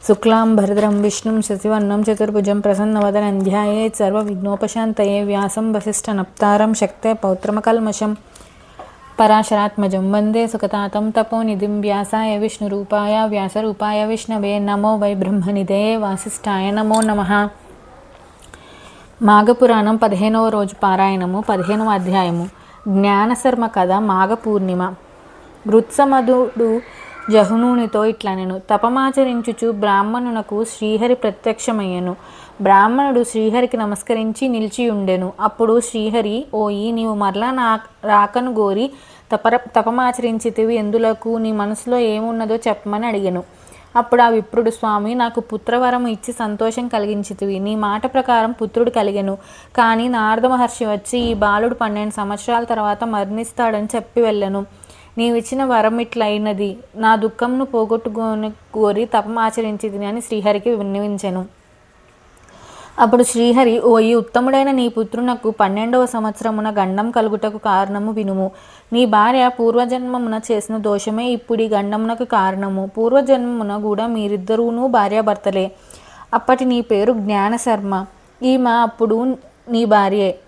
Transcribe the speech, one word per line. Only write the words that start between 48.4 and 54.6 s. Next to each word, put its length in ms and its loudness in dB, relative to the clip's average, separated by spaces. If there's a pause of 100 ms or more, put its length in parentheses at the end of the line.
పుత్రుడు 380 -4
కలిగెను. 480 -2 (380)
కానీ 320 2
నారద 380 0
మహర్షి 380 0
వచ్చి, 340 -4
ఈ 160 0
బాలుడు 400 2
పన్నెండు 400 -4
సంవత్సరాల 500 -2
తర్వాత 400 -2
మరణిస్తాడని 920 -4
చెప్పి 260 -2
వెళ్ళెను. 440 0 (520)